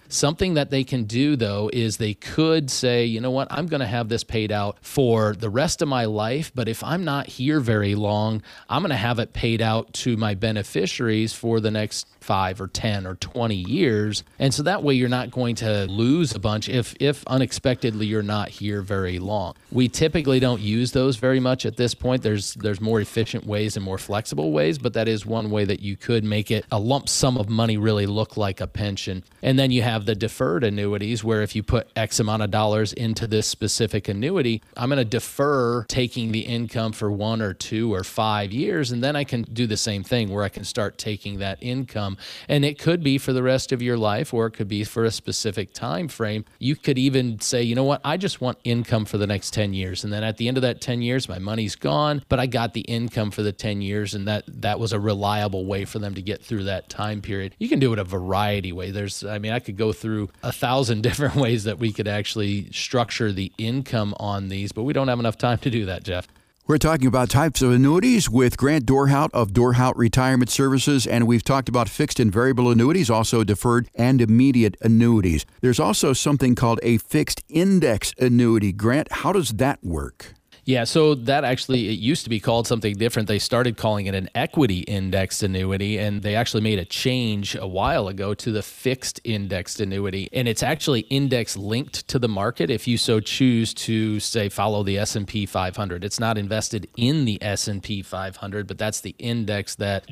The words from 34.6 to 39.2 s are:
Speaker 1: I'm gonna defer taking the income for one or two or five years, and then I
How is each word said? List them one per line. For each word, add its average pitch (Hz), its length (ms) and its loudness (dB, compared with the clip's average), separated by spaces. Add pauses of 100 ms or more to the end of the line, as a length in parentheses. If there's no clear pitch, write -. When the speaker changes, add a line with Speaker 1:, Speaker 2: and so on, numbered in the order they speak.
Speaker 1:
I'm 123 120 -2
gonna 139 160 2
defer 120 800 0
taking 120 480 -2
the 110 80 -2
income 113 520 -4
for 104 180 -4
one 107 300 -2
or 101 140 -2
two 110 380 -2
or 92 120 -2
five 104 480 -2
years, 156 400 -2
and 120 100 -2
then 147 140 0
I 143 80 -2